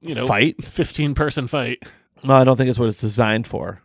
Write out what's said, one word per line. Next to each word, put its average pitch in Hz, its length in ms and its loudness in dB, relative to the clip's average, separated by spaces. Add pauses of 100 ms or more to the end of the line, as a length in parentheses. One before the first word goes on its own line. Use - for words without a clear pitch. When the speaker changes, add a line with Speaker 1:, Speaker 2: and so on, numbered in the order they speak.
Speaker 1:
you 165 120 -10
know, 123 140 -6
Speaker 2:
Fight? 120 360 0
Speaker 1:
fifteen-person 147 840 -4
fight. 123 360 -6 (400)
Speaker 2:
No, 135 120 4
I 131 80 8
don't 131 140 6
think 127 120 2
it's 117 80 -2
what 120 120 2
it's 104 120 -8
designed 110 460 0
for. 92 380 -10